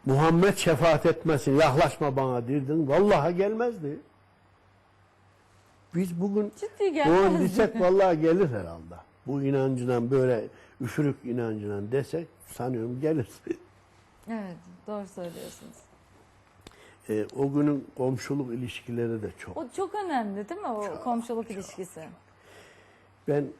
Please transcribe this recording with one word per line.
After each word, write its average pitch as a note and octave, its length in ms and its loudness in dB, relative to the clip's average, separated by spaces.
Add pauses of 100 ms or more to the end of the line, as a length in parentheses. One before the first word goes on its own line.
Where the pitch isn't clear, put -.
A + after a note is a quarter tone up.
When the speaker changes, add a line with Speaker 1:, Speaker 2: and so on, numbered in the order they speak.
Speaker 1:
"Muhammed E3 520 4
şefaat D#3 480 4
etmesin, D3+ 540 2
yaklaşma D3 560 4
bana." B2+ 320 0
derdin. C#3+ 420 0
Vallahi F3 460 4
gelmezdi. G#3 640 -2 (2000)
Biz F3 260 -2
bugün G#3 380 -2
Speaker 2:
Ciddi G4+ 340 -2
gelmezdi. F#3+ 420 4
Speaker 1:
on F3 60 2
desek G3+ 400 2
vallahi F#3 400 4
gelir E3 280 4
herhalde. E2+ 460 -8 (320)
Bu C#3 140 -4
inancından B2+ 680 0
böyle B2+ 360 2 (340)
üfürük C3+ 340 -2 (100)
inancından G#2+ 640 -4
desek D#3 360 -2 (200)
sanıyorum B2 540 -6
gelir. D3+ 260 0 (1040)
Speaker 2:
Evet, G3+ 260 -10 (320)
doğru G3+ 200 -8
söylüyorsunuz. - 680 -14 (1300)
Speaker 1:
E, G#2+ 160 -2 (120)
o C#3 160 -2
günün D3 340 0 (100)
komşuluk C3 560 -4
ilişkileri A#2 680 -6
de G2+ 60 -6 (100)
çok. - 180 -14
Speaker 2:
O D#4 80 -8 (100)
çok G4 200 -6
önemli A3+ 540 -4
değil F#4 120 -10
mi F#4+ 60 -8
o G#3+ 200 -4
Speaker 1:
Çok, E3 160 -10
Speaker 2:
komşuluk A#3 440 -4
Speaker 1:
çok. - 40 -10
Speaker 2:
ilişkisi? F#3 500 -12 (1300)
Speaker 1:
Ben D3 180 2 (140)